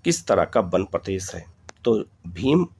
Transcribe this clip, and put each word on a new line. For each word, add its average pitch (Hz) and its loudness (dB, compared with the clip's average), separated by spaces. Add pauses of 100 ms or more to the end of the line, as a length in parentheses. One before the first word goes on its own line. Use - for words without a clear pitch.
किस 170 -2
तरह 92 4
का - 0
वन 92 0
प्रदेश 95 -6
है? 85 -12 (400)
तो 117 4 (340)
भीम 127 2 (160)